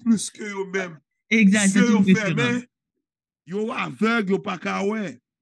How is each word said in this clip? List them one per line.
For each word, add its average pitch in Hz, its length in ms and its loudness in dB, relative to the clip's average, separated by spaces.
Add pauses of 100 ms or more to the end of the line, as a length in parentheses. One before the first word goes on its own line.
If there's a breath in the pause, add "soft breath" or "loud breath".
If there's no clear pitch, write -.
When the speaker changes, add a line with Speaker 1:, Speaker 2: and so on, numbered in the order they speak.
Speaker 1:
plus 226 280 0
que 220 120 -16
eux-mêmes. 190 560 -8 (300)
Speaker 2:
Exact, 208 400 4
c'est 196 100 2
Speaker 1:
Ceux 240 100 4
Speaker 2:
une 214 60 4
Speaker 1:
au 202 60 4
Speaker 2:
préférence. 190 340 2
Speaker 1:
fermé, 240 300 -2 (800)
yo 214 260 -6
aveugle, 202 600 -2
yo 185 80 0
pas 190 180 -8
qu'à 190 260 -6
ouais. 196 360 -6 (220)